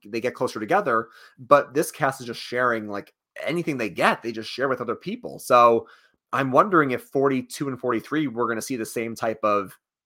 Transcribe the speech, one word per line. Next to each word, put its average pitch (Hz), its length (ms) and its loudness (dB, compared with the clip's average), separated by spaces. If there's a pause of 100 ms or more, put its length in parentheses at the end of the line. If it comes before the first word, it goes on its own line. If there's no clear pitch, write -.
they 110 160 -6
get 123 140 -2
closer 123 260 -4
together. 127 480 0 (300)
But 135 340 4
this 156 180 0
cast 135 300 -2
is 123 60 -12
just 117 160 -10
sharing, 120 460 -2
like, 101 260 -10 (280)
anything 151 360 -4
they 113 100 -2
get, 135 340 0
they 113 100 -6
just 110 180 -10
share 135 180 -2
with 127 140 -4
other 113 140 -4
people. - 420 -12
So 120 500 6 (420)
I'm 131 200 -2
wondering 156 400 4
if 120 140 -4
forty-two 135 640 -2
and 127 120 -8
forty-three, 127 460 -2
we're 117 220 -2
gonna 113 120 -4
see 131 160 -6
the 110 80 -4
same 113 300 -6
type 110 280 -4
of, 101 320 0 (320)